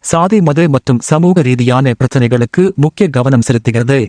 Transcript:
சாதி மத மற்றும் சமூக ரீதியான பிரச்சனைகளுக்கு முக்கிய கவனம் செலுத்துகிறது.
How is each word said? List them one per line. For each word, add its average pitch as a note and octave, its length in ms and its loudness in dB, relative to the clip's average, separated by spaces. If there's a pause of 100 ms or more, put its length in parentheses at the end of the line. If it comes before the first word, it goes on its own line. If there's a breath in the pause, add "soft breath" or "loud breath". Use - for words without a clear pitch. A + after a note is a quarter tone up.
சாதி F#3+ 400 0
மத D#3+ 280 0
மற்றும் C3 300 0
சமூக F3 420 0
ரீதியான B2 580 0
பிரச்சனைகளுக்கு B2 640 0 (120)
முக்கிய D#3 340 0
கவனம் C3 380 0
செலுத்துகிறது. A#2 600 0